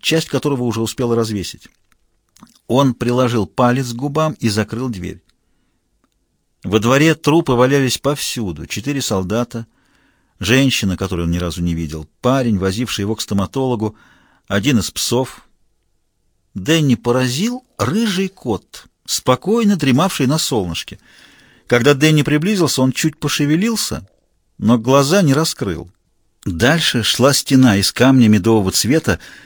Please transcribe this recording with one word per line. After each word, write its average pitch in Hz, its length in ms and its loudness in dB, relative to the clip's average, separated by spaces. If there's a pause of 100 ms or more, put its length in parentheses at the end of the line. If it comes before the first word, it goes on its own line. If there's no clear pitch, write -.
часть 160 260 -2
которого 135 360 -2
уже 113 180 -2
успела 117 340 -2
развесить. 110 540 -4 (1000)
Он 127 260 2
приложил 120 540 0
палец 123 460 0
к - 20 -10
губам 147 380 -2
и - 160 -2
закрыл 110 400 -4
дверь. 90 340 -10 (1400)
Во 98 140 0
дворе 139 360 4
трупы 151 380 0
валялись 131 440 2
повсюду. 101 680 -6
Четыре 135 340 -6
солдата, 110 680 -4 (720)
женщина, 110 580 0
которую 90 300 -4
он 85 40 0
ни 87 60 0
разу 87 240 -6
не 87 120 -2
видел, 80 360 -8 (100)
парень, 123 380 0
возивший 98 460 -4
его 107 120 -4
к - 60 -8
стоматологу, 110 720 -4 (540)
один 107 300 0
из - 120 -4
псов. - 560 -4 (1080)
Дэнни 139 420 2
поразил 127 680 -2 (120)
рыжий 190 520 -2
кот, - 560 -8 (200)
спокойно 202 680 0
дремавший 139 520 0
на 147 100 2
солнышке. 95 600 -4 (680)
Когда 120 260 4
Дэнни 151 300 4
приблизился, 156 580 0
он 131 100 2
чуть - 280 -4
пошевелился, 156 880 -2 (500)
но 117 200 2
глаза 139 440 4
не 143 120 4
раскрыл. 110 580 -4 (540)
Дальше 120 580 0
шла 135 300 2
стена 131 440 4
из 98 140 0
камня 127 360 4
медового 107 440 4
цвета, 123 480 0 (260)